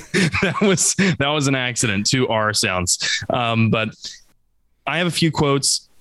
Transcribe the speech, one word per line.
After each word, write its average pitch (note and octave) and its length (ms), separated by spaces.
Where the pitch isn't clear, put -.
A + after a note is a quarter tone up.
That F3 220
was, G3 320
that E3 340
was D3 200
an C#3 60
accident. A#2 520
Two B2+ 220
R G#2+ 260
sounds. - 720
Um, A2+ 420
but A2 200
I C#3+ 100
have F3 100
a E3+ 40
few E3 200
quotes, C#3 580